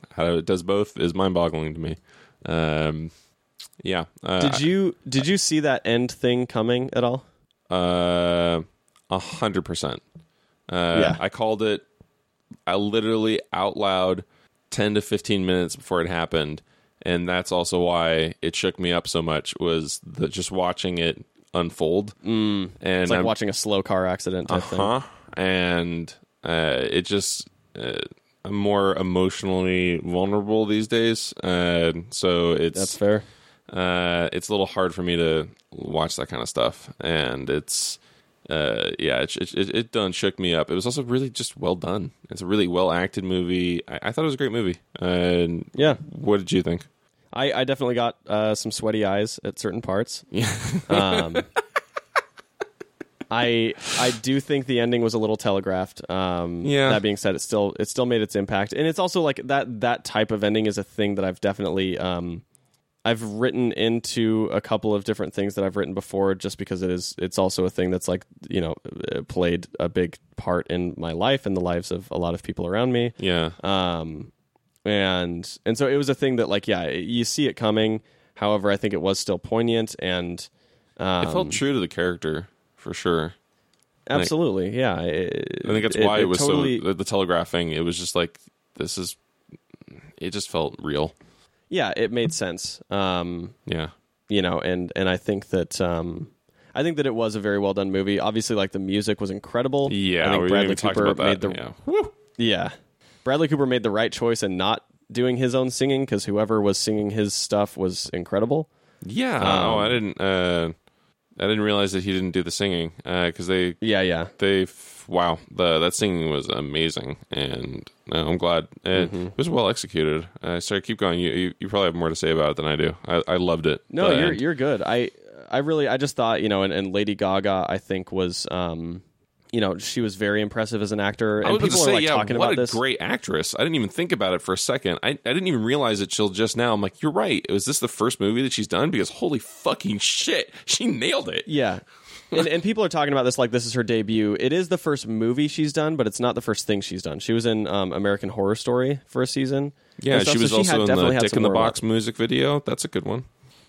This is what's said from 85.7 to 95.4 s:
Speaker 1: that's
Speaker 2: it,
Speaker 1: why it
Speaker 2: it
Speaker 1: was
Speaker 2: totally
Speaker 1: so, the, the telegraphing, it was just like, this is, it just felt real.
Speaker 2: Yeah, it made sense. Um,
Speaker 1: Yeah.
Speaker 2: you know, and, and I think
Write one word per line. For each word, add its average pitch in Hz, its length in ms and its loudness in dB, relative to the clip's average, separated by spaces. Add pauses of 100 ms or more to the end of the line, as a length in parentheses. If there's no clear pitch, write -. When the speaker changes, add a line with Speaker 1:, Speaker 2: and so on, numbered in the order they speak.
Speaker 1:
that's 110 140 0
Speaker 2:
it, 110 80 6
Speaker 1:
why 104 140 6
it 104 40 4
Speaker 2:
it - 40 4
Speaker 1:
was 90 120 2
Speaker 2:
totally 139 420 2
Speaker 1:
so, - 80 -6
the, 98 60 2
the 90 100 -2
telegraphing, 87 680 0
it 78 120 0
was 85 140 -2
just 87 160 -6
like, 85 240 0 (360)
this - 240 -6
is, 90 180 -8 (1000)
it 92 140 -8
just 98 200 -8
felt 80 320 -2
real. 76 320 -2 (540)
Speaker 2:
Yeah, 135 280 -2
it 107 160 0
made 120 200 0
sense. - 480 -6 (100)
Um, 90 640 -2 (120)
Speaker 1:
Yeah. 80 220 -4 (420)
Speaker 2:
you 104 100 4
know, 90 200 2
and, 90 360 -2
and 95 120 2
I 90 100 2
think 101 320 -2